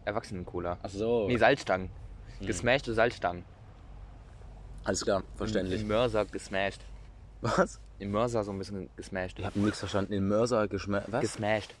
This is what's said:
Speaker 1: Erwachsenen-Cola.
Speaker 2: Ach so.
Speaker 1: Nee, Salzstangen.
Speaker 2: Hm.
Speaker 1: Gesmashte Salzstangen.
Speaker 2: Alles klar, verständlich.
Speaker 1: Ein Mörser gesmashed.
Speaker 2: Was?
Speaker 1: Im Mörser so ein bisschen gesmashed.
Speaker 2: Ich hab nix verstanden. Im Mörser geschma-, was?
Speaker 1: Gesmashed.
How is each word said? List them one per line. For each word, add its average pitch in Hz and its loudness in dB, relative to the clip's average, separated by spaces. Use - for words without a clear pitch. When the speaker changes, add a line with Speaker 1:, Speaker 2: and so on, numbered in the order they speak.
Speaker 1:
Erwachsenen-Cola. 90 -4
Speaker 2:
Ach 98 -6
so. 107 2
Speaker 1:
Nee, 123 4
Salzstangen. 104 6
Speaker 2:
Hm. 95 -4
Speaker 1:
Gesmashte 120 2
Salzstangen. 101 2
Speaker 2:
Alles 98 0
klar, 98 4
verständlich. 101 0
Speaker 1:
Ein 104 -2
Mörser 107 4
gesmashed. 98 -2
Speaker 2:
Was? - 2
Speaker 1:
Im 101 -4
Mörser 113 2
so 101 -4
ein 98 -4
bisschen 95 -6
gesmashed. 92 -6
Speaker 2:
Ich 95 -4
hab - -6
nix 104 4
verstanden. 98 0
Im 98 2
Mörser 110 4
geschma-, 101 -2
was? 117 0
Speaker 1:
Gesmashed. 107 0